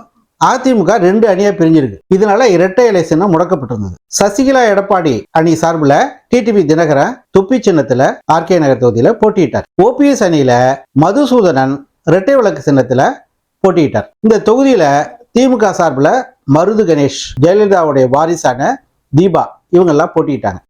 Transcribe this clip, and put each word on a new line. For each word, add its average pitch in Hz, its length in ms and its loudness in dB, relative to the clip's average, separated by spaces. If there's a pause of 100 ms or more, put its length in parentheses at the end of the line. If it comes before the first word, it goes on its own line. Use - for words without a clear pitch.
(400)
அ 175 120 2 (100)
தி 262 140 0
மு 196 100 0
க 185 60 0 (120)
ரெண்டு 214 280 2
அணியா 202 260 0
பிரிஞ்சிருக்கு. 156 400 0 (160)
இதனால 208 400 0
இரட்டை 185 360 0
இலை 190 200 0
சின்னம் 175 240 0
முடக்கப்பட்டிருந்தது. 127 600 -4 (240)
சசிகலா 254 520 0
எடப்பாடி 190 420 -2 (260)
அணி 165 220 2
சார்புல 160 340 0 (360)
டி 240 160 2
டி 233 100 0
வி 196 140 2
தினகரன் 156 440 0 (220)
தொப்பி 196 300 0
சின்னத்துல 139 420 0 (260)
ஆர் 165 140 -2
கே 185 160 2
நகர் 127 180 0
தொகுதியில 120 300 2 (100)
போட்டியிட்டார். 190 460 -2 (160)
ஓ - 20 4 (140)
பி 285 120 4
எஸ் 233 160 -2
அணியில 143 240 0 (520)
மதுசூதனன் 185 720 0 (340)
இரட்டை 190 300 2
விளக்கு 160 280 -2
சின்னத்துல 131 400 0 (560)
போட்டியிட்டார். 160 460 0 (160)
இந்த 220 240 2
தொகுதியில 247 340 2 (540)
தி 254 140 4
மு 247 120 0
க 185 160 -2
சார்புல 147 300 0 (460)
மருது 208 340 0
கணேஷ், 143 340 -2 (200)
ஜெயலலிதாவுடைய 175 640 2 (100)
வாரிசான 160 600 -2 (360)
தீபா 160 340 0 (280)
இவங்கெல்லாம் 170 400 2
போட்டியிட்டாங்க. 123 440 -4 (120)